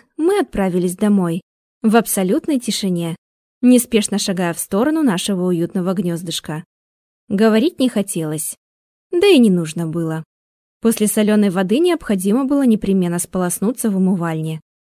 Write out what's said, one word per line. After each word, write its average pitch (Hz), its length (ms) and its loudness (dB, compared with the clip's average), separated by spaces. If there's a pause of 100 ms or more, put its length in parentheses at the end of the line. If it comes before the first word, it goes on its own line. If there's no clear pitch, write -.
(160)
мы 370 240 0
отправились 185 560 -2
домой, 185 460 0 (400)
в 226 160 2
абсолютной 226 640 0
тишине, 175 580 -4 (440)
неспешно 240 560 4
шагая 180 360 -2
в - 60 -12
сторону 302 440 0
нашего 185 440 0
уютного 175 460 -2
гнёздышка. 170 720 -6 (640)
Говорить 220 520 2
не 254 100 2
хотелось, 160 680 -6 (560)
да 370 160 2
и 349 120 8
не 226 100 6
нужно 170 380 -2
было. 160 360 -6 (560)
После 220 280 0
солёной 214 440 2
воды 190 280 0
необходимо 254 680 0
было 277 180 0
непременно 190 560 0
сполоснуться 190 720 -4
в 190 60 -2
умывальне, 165 640 -2 (300)